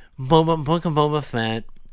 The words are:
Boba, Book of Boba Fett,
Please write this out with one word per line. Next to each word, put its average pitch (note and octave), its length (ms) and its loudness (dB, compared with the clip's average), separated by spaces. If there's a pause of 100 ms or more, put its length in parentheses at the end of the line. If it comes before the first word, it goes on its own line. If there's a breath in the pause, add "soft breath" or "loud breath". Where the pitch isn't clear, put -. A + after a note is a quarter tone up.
(200 soft breath)
Boba, D#3+ 440 2
Book D#3+ 220 0
of E3 80 -2
Boba D3+ 300 2
Fett, A2+ 400 -4 (280)